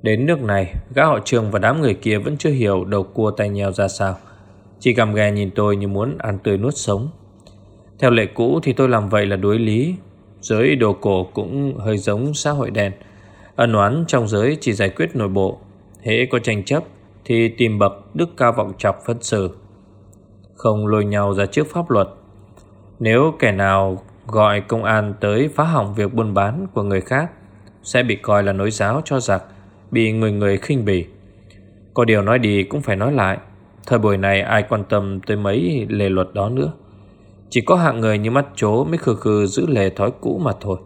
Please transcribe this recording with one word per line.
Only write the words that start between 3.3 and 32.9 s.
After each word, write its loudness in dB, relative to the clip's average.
tai -4
nheo -2
ra 0
sao, -2
chỉ 2
gầm 2
ghè 2
nhìn -2
tôi 2
như -4
muốn -4
ăn -4
tươi 0
nuốt -2
sống. -2
Theo 4
lệ 4
cũ 0
thì 0
tôi 2
làm 0
vậy 2
là 0
đối 2
lý. 0
Giới 2
đồ 2
cổ 0
cũng -4
hơi -2
giống -2
xã -4
hội -2
đen. -2
Ân 2
oán 2
trong 0
giới 0
chỉ -2
giải 0
quyết -4
nội -2
bộ. 0
Hễ 0
có -2
tranh -2
chấp -2
thì 2
tìm 0
bậc 2
đức 0
cao 2
vọng -4
trọng 0
phân -6
xử, -2
không 0
lôi 2
nhau 0
ra 0
trước 0
pháp -6
luật. 2
Nếu 4
kẻ 2
nào 2
gọi 2
công -4
an 0
tới 2
phá 0
hỏng 0
việc -2
buôn 0
bán 0
của -2
người 0
khác, -2
sẽ 0
bị -2
coi 2
là 0
nối -2
giáo -2
cho -2
giặc, -2
bị 2
người 0
người 0
khinh -2
bỉ. 0
Có 2
điều 4
nói 2
đi 2
cũng -6
phải -4